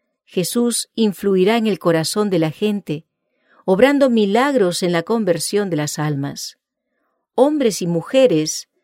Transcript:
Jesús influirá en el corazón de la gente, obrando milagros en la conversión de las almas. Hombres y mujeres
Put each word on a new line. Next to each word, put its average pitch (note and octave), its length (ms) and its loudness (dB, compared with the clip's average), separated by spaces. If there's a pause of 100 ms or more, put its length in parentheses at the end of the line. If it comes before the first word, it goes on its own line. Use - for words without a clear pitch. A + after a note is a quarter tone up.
(240)
Jesús A#3 680 -4
influirá G3+ 640 2
en A3 120 0
el F#3+ 100 -2
corazón F3 520 0
de F#3 100 0
la D#3 100 0
gente, G3 560 -6 (580)
obrando C4 460 4
milagros A3 720 2
en F3 100 0
la E3+ 100 0
conversión G3+ 680 -2
de E3 60 -2
las D3 220 -4
almas. C#3+ 600 -6 (800)
Hombres C4+ 460 2
y F3+ 40 -2
mujeres E3+ 840 0 (160)